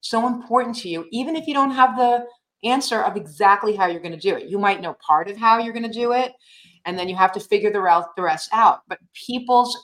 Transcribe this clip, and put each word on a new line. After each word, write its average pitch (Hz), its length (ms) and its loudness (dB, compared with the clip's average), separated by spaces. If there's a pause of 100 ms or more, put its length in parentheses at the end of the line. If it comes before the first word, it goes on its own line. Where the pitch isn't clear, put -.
so 226 260 -2
important 233 500 -2
to 185 120 -12
you, 165 220 -6
even 330 240 -4
if 311 120 -8
you 294 60 -6
don't 269 180 0
have 254 260 2
the 240 280 2 (380)
answer 240 380 -2
of 190 160 -2
exactly 202 580 0
how 190 120 0
you're 170 140 -4
gonna 165 160 -10
do 180 180 -2
it? - 140 -12
You 196 100 -4
might 196 220 0
know 170 120 -8 (120)
part 156 240 2
of 202 80 -12
how 226 200 4
you're 233 160 -4
gonna 226 180 -6
do 240 220 -2
it, 247 200 -2 (520)
and 180 120 -6
then 185 120 -4
you 185 60 -6
have 190 180 4
to 208 60 -6
figure 208 320 0
the 202 100 -2
rel-, 175 340 2
the 190 80 -6
rest 160 300 -2
out. 214 340 4
But 180 120 -12 (140)
people's 247 720 0